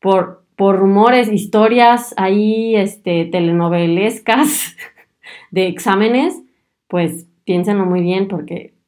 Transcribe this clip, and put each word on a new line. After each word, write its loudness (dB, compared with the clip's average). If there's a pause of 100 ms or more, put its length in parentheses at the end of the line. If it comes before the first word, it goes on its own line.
por, -2 (120)
por 2
rumores, 4
historias 2
ahí, 0
este, -2
telenovelescas -2 (360)
<laughs> -20
de 0
exámenes, 0 (480)
pues -4 (180)
piénsenlo 0
muy 0
bien -2
porque -10 (140)